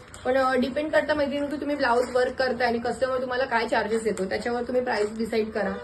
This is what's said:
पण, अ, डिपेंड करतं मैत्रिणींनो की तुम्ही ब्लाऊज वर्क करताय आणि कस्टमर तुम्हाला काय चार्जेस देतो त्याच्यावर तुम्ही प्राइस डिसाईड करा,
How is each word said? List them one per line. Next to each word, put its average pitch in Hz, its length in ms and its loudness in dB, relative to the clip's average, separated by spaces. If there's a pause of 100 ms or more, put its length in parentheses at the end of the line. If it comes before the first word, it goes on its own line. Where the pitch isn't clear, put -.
(260)
पण, 262 120 2
अ, 262 180 4
डिपेंड 302 360 0
करतं 302 220 2
मैत्रिणींनो 285 340 0
की 285 140 -4
तुम्ही 285 140 -2
ब्लाऊज 247 400 2
वर्क 254 180 4
करताय 247 340 0
आणि 233 120 2
कस्टमर 254 420 0
तुम्हाला 254 240 0
काय 233 220 0
चार्जेस 226 360 0
देतो 196 220 0
त्याच्यावर 240 380 -2
तुम्ही 247 200 0
प्राइस 220 340 -2
डिसाईड 220 340 0
करा, 196 220 -2 (100)